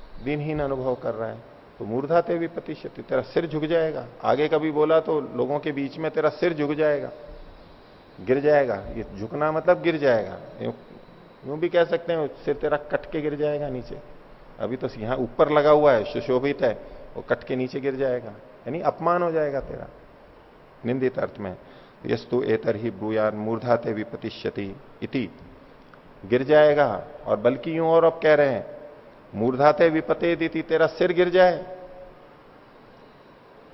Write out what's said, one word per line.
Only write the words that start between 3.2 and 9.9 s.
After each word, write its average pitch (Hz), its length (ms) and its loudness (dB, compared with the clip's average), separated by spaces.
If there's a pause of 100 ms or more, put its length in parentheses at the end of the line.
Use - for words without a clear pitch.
सिर - 260 -2
झुक 151 160 -4
जाएगा। 156 440 0 (160)
आगे 131 240 4
कभी 156 240 2
बोला 151 280 4
तो 160 220 0
लोगों 127 380 -2
के 147 120 -4
बीच 139 260 -6
में 160 140 -4
तेरा 156 180 2
सिर 170 240 0
झुक 147 180 -2
जाएगा, 147 380 0 (1120)
गिर 123 180 2
जाएगा। 143 360 4
ये 101 300 -8 (140)
झुकना 143 320 -2
मतलब 160 300 2
गिर 160 160 0